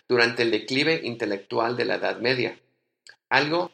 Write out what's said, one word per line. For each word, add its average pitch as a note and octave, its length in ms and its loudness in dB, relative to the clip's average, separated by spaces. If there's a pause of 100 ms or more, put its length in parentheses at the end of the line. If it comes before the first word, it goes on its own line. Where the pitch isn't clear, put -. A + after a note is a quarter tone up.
durante A#2+ 340 2
el A#2 80 2
declive C3+ 540 0
intelectual A#2 760 -4
de A#2 80 0
la G2+ 120 -2
Edad F#2+ 200 -2
Media, A#2 400 -2 (720)
algo D3+ 440 0